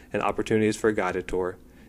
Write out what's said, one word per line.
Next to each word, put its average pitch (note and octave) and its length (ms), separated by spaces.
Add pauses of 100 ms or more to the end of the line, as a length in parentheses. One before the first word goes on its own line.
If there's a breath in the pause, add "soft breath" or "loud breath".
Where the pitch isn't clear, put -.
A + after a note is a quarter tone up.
(120 loud breath)
and G#2 100
opportunities G#2+ 560
for A2+ 120
a G#2+ 40
guided F#2 340
tour, F#2 300 (320 loud breath)